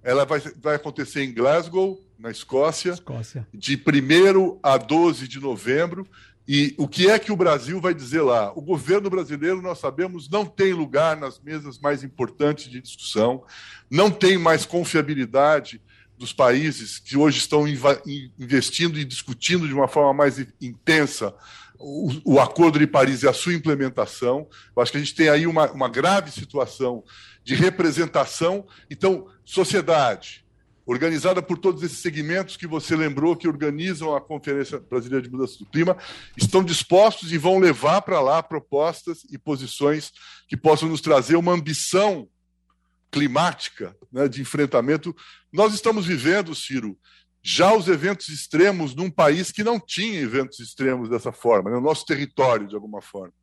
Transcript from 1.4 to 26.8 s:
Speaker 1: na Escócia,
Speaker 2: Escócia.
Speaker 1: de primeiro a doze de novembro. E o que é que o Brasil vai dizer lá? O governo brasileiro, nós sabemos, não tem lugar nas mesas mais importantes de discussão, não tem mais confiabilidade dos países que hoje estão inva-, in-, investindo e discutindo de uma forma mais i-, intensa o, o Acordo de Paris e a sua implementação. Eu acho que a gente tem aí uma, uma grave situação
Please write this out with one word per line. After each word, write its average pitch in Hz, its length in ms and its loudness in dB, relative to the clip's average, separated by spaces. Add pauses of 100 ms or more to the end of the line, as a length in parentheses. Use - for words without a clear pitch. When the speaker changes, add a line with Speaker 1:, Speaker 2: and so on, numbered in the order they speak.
Speaker 1:
na 113 120 -12
Escócia, 151 600 -2
Speaker 2:
Escócia. 127 600 -12
Speaker 1:
de 131 240 -6
primeiro 170 840 4
a 135 160 6
doze 151 500 0
de 123 100 -14
novembro. 139 680 -4 (420)
E 143 300 0
o 147 100 -2
que 185 200 4
é 220 100 6
que 214 120 -6
o 208 60 -2
Brasil 165 440 0
vai 175 140 0
dizer 143 280 -2
lá? 117 320 2
O 165 60 -12
governo 175 480 -2
brasileiro, 175 540 -4
nós 180 160 -8
sabemos, 156 500 -6
não 202 160 -2
tem 190 280 0
lugar 156 440 0
nas 139 220 -10
mesas 147 400 -12
mais 143 240 -2
importantes 139 680 -4
de 127 100 -16
discussão, 123 640 -2 (460)
não 190 200 4
tem 190 260 4
mais 165 300 2
confiabilidade 143 1120 0 (380)
dos - 160 -14
países 131 640 2
que - 180 -8
hoje 143 220 4
estão 151 280 0
inva-, 139 400 2
in-, 139 320 -12
investindo 139 600 -2
e 147 60 -4
discutindo 135 600 -4
de 139 60 -4
uma 135 160 0
forma 143 240 2
mais 139 260 0
i-, 127 100 -10 (120)
intensa 135 720 -2 (440)
o, 147 560 -2
o 139 60 8
Acordo 156 380 4
de 151 80 4
Paris 135 360 2
e 139 60 4
a 123 40 4
sua 175 220 -2
implementação. 139 920 -2 (300)
Eu 120 60 2
acho 120 100 0
que 143 60 -4
a - 20 -2
gente 143 140 -8
tem 156 160 4
aí 156 160 4
uma, 156 240 2
uma 131 180 -4
grave 151 420 0
situação 123 720 -6 (400)